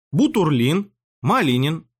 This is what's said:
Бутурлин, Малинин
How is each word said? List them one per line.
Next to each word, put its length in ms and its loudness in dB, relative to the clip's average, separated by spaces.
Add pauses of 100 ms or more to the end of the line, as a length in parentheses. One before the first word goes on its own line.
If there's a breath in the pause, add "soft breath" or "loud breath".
(120)
Бутурлин, 800 0 (280)
Малинин 760 -2